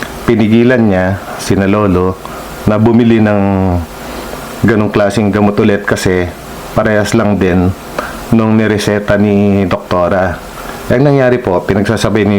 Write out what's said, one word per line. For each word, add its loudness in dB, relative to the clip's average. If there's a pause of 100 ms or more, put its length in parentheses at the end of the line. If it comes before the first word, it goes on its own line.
(240)
pinigilan 4
niya, 0 (160)
sina 0
Lolo, 2 (520)
na 2
bumili 4
ng 2 (1200)
ganong 2
klaseng 2
gamot 2
ulit 2
kasi 0 (480)
parehas 0
lang 2
din 2 (640)
nung 2
nireseta 0
ni 2
Doktora. -2 (560)
Ang 2
nangyari 2
po, -2
pinagsasabay 0
ni 2